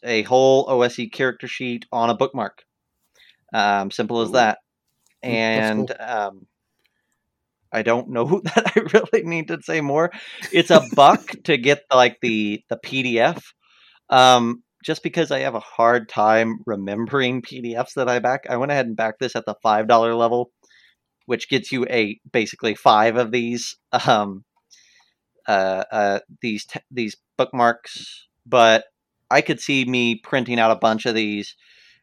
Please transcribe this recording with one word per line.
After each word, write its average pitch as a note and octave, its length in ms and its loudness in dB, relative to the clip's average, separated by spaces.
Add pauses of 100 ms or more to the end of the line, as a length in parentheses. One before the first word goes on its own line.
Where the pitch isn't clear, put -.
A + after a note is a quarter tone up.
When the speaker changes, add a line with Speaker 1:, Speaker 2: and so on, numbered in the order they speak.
Speaker 1:
a A2+ 200 -2
whole C3 460 4
O B2+ 140 2
S A#2+ 160 -2
E A#2 100 -8
character B2+ 380 -4
sheet A#2+ 460 -10
on A#2 180 0
a A2+ 60 0
bookmark. B2 480 -4 (880)
Um, G2+ 360 0
simple A#2 300 -4
as A2 100 -2
Speaker 2:
Ooh. - 20 -8
Speaker 1:
that. A2+ 260 2 (680)
Speaker 3:
Mm, B2+ 60 -6
that's A2+ 400 0
Speaker 1:
And, G#2+ 180 -2
Speaker 3:
cool. A2 180 -10
Speaker 1:
um, G2+ 400 -6 (1300)
I A2+ 100 -4
don't A#2 280 -2
know C3+ 300 -2
<laughs> - 40 -20
that G3+ 320 -2
I A3 40 2 (120)
really G#3+ 320 0
need E3 240 -6
to D#3+ 140 -8
say D#3+ 180 -4
more. D3+ 300 0 (420)
It's E3+ 180 2
a D#3+ 120 8 (120)
buck D3+ 360 6
Speaker 3:
<laughs> - 140 -16
Speaker 1:
to D3+ 120 0
get, C#3 360 0
like, B2 280 4
the, G#2+ 480 -4
the A#2 80 -8
P C3 260 -8
D A#2+ 180 -2
F, - 340 -2 (560)
um, B2+ 520 4 (220)
just - 180 -6
because D#3+ 300 -2
I C3+ 80 -2
have C3+ 140 -4
a A2 60 -6
hard A#2 480 2
time A2 580 2
remembering A#2 760 -4
P C3 180 -16
D A#2+ 160 -8
Fs - 180 -8
that B2+ 140 -2
I B2 120 0
back. B2+ 280 -4
I B2 80 -4
went C#3 160 -2
ahead C3+ 140 -2
and A2+ 100 -8
backed A2+ 240 -4
this B2+ 160 -6
at A2+ 100 -8
the G#2 160 -8
five A2 260 2
dollar A#2 260 4
level, A#2 360 0 (760)
which A#2+ 220 -4
gets C3 240 -4
you B2+ 180 -2
a, A2 300 -2 (100)
basically A2 440 -4
five A2+ 420 2
of A#2 160 -2
these, A#2+ 440 -6 (300)
um, G#2 380 -2 (1000)
uh, F#2+ 440 0
uh, G2+ 280 0 (220)
these G#2+ 260 -8
te-, - 140 -14 (100)
these A#2 260 -6 (200)
bookmarks. - 920 -2 (180)
But A2+ 380 6 (460)
I C#3 100 4
could D3+ 200 -4
see C3+ 240 -2
me A#2+ 320 0
printing A#2+ 440 -4
out A2+ 100 4
a G#2+ 60 2
bunch A2 300 0
of A#2 80 -2
these, G#2 420 -4 (460)